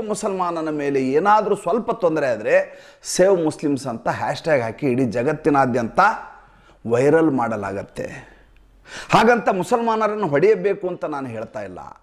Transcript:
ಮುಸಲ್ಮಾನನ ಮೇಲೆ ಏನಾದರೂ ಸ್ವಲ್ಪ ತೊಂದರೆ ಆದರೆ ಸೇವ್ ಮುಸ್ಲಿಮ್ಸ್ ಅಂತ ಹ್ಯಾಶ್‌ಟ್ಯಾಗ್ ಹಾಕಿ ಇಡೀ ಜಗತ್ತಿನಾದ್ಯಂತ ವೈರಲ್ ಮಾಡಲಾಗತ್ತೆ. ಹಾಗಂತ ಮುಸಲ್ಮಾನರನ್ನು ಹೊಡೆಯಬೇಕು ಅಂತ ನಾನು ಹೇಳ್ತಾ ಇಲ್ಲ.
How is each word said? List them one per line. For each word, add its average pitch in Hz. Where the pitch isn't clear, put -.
ಮುಸಲ್ಮಾನನ 180
ಮೇಲೆ 143
ಏನಾದರೂ 190
ಸ್ವಲ್ಪ 220
ತೊಂದರೆ 160
ಆದರೆ 127
ಸೇವ್ 180
ಮುಸ್ಲಿಮ್ಸ್ 147
ಅಂತ 117
ಹ್ಯಾಶ್‌ಟ್ಯಾಗ್ 147
ಹಾಕಿ 113
ಇಡೀ 127
ಜಗತ್ತಿನಾದ್ಯಂತ 127
ವೈರಲ್ 143
ಮಾಡಲಾಗತ್ತೆ. 107
ಹಾಗಂತ 220
ಮುಸಲ್ಮಾನರನ್ನು 220
ಹೊಡೆಯಬೇಕು 180
ಅಂತ 175
ನಾನು 143
ಹೇಳ್ತಾ 110
ಇಲ್ಲ. 92